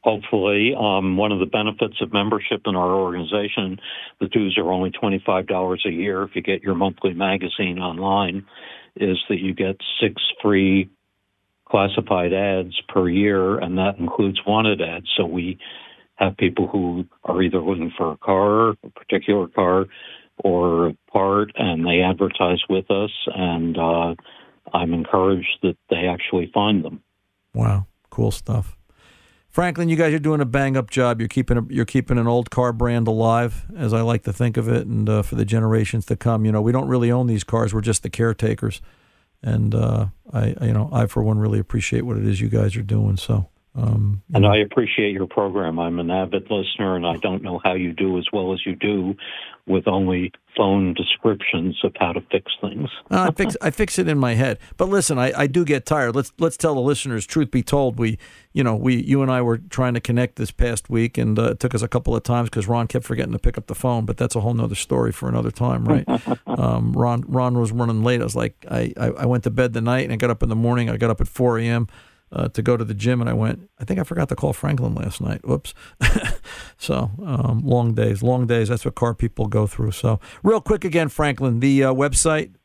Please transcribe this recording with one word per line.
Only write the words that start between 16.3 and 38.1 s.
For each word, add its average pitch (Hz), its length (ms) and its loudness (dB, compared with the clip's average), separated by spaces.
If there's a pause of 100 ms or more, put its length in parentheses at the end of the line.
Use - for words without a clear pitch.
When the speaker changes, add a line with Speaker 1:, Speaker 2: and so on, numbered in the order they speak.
Speaker 1:
people 92 280 2
who 90 380 -2 (200)
are 87 180 0
either 90 180 2
looking 85 340 -2
for 82 180 -2
a 73 40 -10
car, 104 540 4
a - 240 -8
particular 104 540 0
car, 92 360 2 (540)
or 87 480 2
a 80 100 -2 (160)
part, 101 440 2
and 82 300 0
they 87 140 4
advertise 90 680 2
with 95 200 0
us, 101 220 0 (220)
and, 85 420 -2
uh, 85 380 0 (580)
I'm 82 220 0
encouraged 92 680 2
that 87 140 0 (140)
they 90 160 0
actually 87 480 -2
find 104 280 2
them. 78 200 -10 (500)
Speaker 2:
Wow, 107 340 0 (220)
cool 110 220 -2
stuff. - 480 -4 (680)
Franklin, 170 400 0
you 165 80 2
guys 156 180 4
are 160 60 0
doing 151 200 0
a 143 40 2
bang-up 135 460 0
job. 120 300 2
You're 110 80 -2
keeping 123 300 0
a, 113 100 -2
you're 120 160 0
keeping 123 340 0
an 117 100 2
old 120 220 2
car 123 220 2
brand 117 360 2
alive, 113 580 2 (100)
as 123 160 -2
I 113 80 2
like 117 220 2
to - 100 -4
think 117 240 0
of 113 120 0
it, 117 180 2
and, 107 220 0
uh, 107 140 2
for - 120 -2
the 113 100 2
generations 110 600 2
to 110 100 -2
come. 113 280 2
You 110 80 4
know, 107 100 2
we 113 80 4
don't 131 160 2
really 123 240 2
own 123 160 2
these 110 160 2
cars. 113 320 0
We're 110 60 2
just 110 240 0
the 113 60 -6